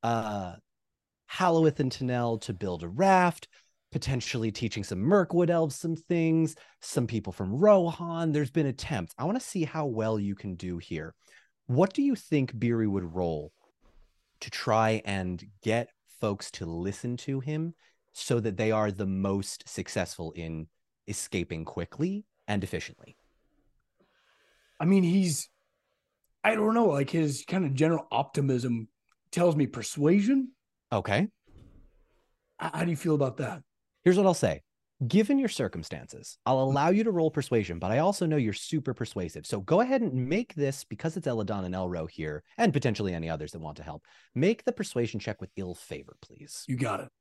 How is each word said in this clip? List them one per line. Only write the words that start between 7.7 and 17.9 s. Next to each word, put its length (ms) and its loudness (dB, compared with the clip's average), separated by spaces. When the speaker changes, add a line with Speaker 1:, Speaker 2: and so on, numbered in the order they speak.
Speaker 1:
There's 200 0
been 160 2
attempts. 500 -4
I 80 -4
wanna 140 0
see 240 -6
how 220 -4
well 340 0
you 160 -2
can 200 -10
do 220 -6
here. 360 -10
What 260 2
do 100 -2
you 120 2
think 420 -2
Beery 300 0
would 280 -2
roll 360 -4
to 100 -12
try 540 2
and 380 -4
get 240 0
folks 320 -4
to 140 -10
listen 520 -6
to 220 -6
him 340 -6